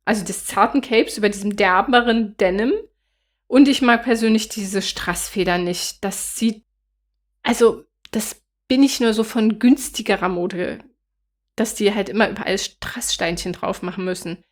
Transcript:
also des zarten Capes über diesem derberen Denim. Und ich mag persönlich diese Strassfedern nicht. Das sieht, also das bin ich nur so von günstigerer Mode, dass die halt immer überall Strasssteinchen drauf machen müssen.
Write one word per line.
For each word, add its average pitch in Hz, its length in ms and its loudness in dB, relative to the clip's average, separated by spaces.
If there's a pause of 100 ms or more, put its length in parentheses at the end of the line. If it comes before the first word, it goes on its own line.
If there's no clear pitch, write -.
also 208 200 0
des 196 220 -8
zarten 233 340 0
Capes 226 360 0
über 208 120 0
diesem 202 260 -4
derberen 214 840 2
Denim. 202 340 2 (720)
Und 262 220 8
ich 269 120 0
mag 240 220 2
persönlich 220 460 2
diese 196 340 -4
Strassfedern 180 800 -2
nicht. - 400 -6
Das - 340 -6
sieht, 226 280 -2 (800)
also 226 400 2 (260)
das - 320 -6 (240)
bin 262 160 4
ich 277 160 4
nur 226 160 2
so 220 80 0
von 220 380 0
günstigerer 214 680 2
Mode, 180 520 -6 (760)
dass - 220 -2
die 202 180 2
halt 202 140 -2
immer 208 200 2
überall - 300 -4
Strasssteinchen - 920 -6
drauf - 280 -6
machen 180 240 -6
müssen. 180 480 -6